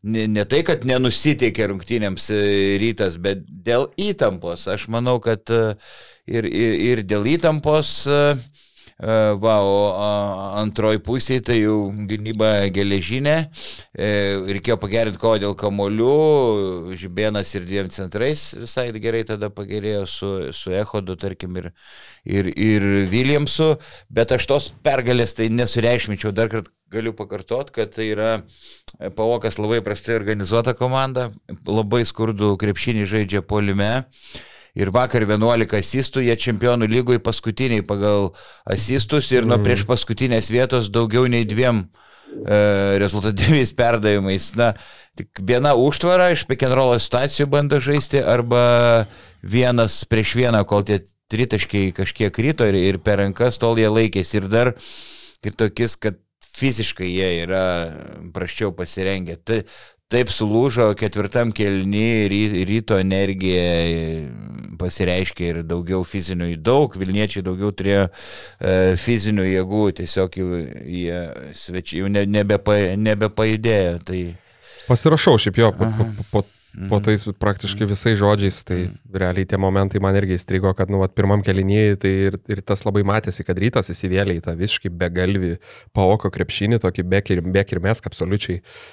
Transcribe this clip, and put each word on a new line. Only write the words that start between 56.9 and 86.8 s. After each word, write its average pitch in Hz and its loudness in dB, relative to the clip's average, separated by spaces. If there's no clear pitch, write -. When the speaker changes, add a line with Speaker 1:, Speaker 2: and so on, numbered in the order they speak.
Speaker 1:
jie 92 0
yra 87 -2
prasčiau 92 -6
pasirengę. 92 -4
Ta-, 113 0
taip 120 2
sulūžo 113 2
ketvirtam 110 -2
kėliny 104 0
ry-, 101 0
Ryto 110 0
energija, 87 0
pasireiškė 90 -2
ir 82 -4
daugiau 87 -2
fizinių, 87 -4
daug 131 2
vilniečiai 98 -2
daugiau 92 -4
turėjo, 98 2
e, 92 4
fizinių 107 0
jėgų, 95 0
tiesiog 92 -2
jau 92 -2
jie 87 -6
svečiai 87 -6
jau 98 0
ne, 101 2
nebepa-, 101 2
nebepajudėjo, 107 2
tai 92 -6
Speaker 2:
Pasirašau 147 4
šiaip 98 -2
jo, 117 6
po, 110 -2
po, 113 0
Speaker 1:
Aha. 110 -6
Speaker 2:
po, 104 0
po - -10
Speaker 1:
Mhm. 101 -2
Speaker 2:
tais 107 2
praktiškai 101 -2
Speaker 1:
Mhm. - -2
Speaker 2:
visais 101 2
žodžiais, 101 4
tai 90 -2
Speaker 1:
Mhm. 95 -8
Speaker 2:
realiai 92 0
tie 98 -2
momentai 95 2
man 98 2
irgi 95 2
įstrigo, 92 0
kad, 95 -2
nu, 98 0
vat, 95 0
pirmam 101 2
kėliny 98 2
tai 98 0
ir, 98 0
ir 101 -4
tas - -4
labai 104 2
matėsi, 98 -2
kad 90 -2
Rytas 104 0
įsivėlė 92 0
į 82 -6
tą 85 -6
visiškai 95 -2
begalvį 90 -2
Paoko 98 4
krepšinį, - -2